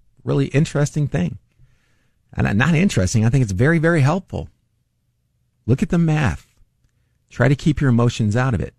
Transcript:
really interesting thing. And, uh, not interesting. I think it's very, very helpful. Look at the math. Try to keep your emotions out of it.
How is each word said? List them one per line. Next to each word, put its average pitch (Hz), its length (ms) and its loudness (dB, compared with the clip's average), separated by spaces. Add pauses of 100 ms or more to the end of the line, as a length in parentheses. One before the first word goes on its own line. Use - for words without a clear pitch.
(240)
really 139 220 0
interesting 147 600 -2
thing. - 320 -4 (920)
And, - 140 -2
uh, 67 60 -2
not 139 220 2
interesting. 110 500 0
I 117 60 2
think 131 120 2
it's 98 100 -2
very, 139 260 2
very 165 220 2
helpful. 147 480 -2 (1160)
Look 135 180 0
at 190 80 -4
the 170 80 0
math. 151 480 -2 (840)
Try 123 180 0
to 143 60 2
keep - 260 -2
your 139 100 2
emotions 117 460 0
out 127 180 0
of 82 60 -2
it. - 180 -8